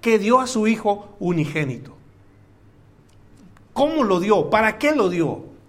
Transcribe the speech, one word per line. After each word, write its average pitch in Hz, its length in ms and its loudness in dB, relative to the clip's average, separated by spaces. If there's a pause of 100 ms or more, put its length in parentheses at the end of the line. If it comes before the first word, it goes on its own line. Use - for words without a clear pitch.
que 220 180 2
dio 226 200 2
a 254 80 -2
su 214 200 -2
Hijo 208 520 -2
unigénito. 151 720 -4 (1800)
¿Cómo 302 300 2
lo 202 160 2
dio? 202 300 2
¿Para 214 280 2
qué 294 180 0
lo 202 140 2
dio? 156 360 -4 (240)